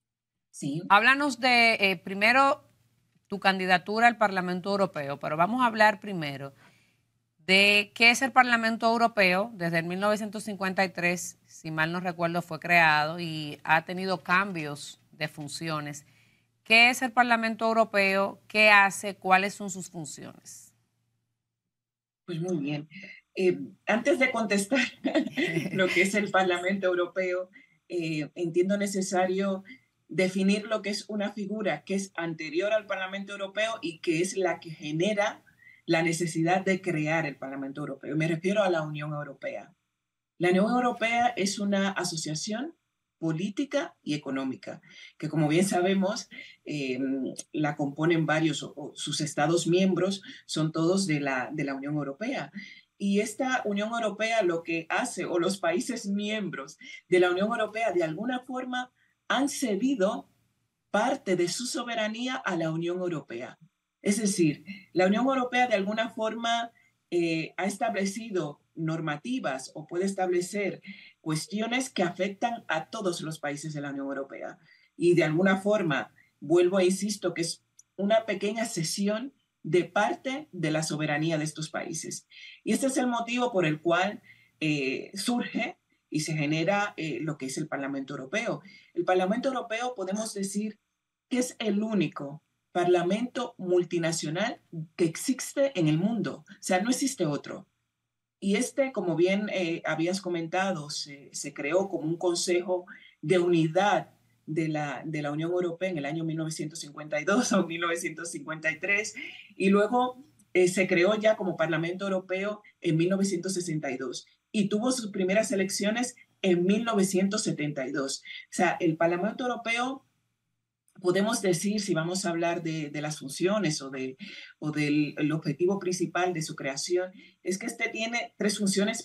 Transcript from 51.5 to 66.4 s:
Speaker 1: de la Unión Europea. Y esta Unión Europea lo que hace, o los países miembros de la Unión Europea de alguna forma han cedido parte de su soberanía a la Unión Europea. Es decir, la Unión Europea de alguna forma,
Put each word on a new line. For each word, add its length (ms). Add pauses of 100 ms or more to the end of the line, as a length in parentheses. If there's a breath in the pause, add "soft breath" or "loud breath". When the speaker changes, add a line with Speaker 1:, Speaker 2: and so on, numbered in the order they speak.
Speaker 1:
de 120
la 100
Unión 220
Europea. 560 (480 loud breath)
Y 220
esta 440
Unión 260
Europea 520
lo 180
que 280
hace, 360
o 140
los 180
países 480
miembros 720 (320 loud breath)
de 100
la 120
Unión 160
Europea 440
de 120
alguna 380
forma 500 (380)
han 180
cedido 840 (600)
parte 440
de 120
su 180
soberanía 680
a 200
la 160
Unión 280
Europea. 580 (440)
Es 160
decir, 480 (260 loud breath)
la 160
Unión 180
Europea 400
de 100
alguna 340
forma, 600 (380 soft breath)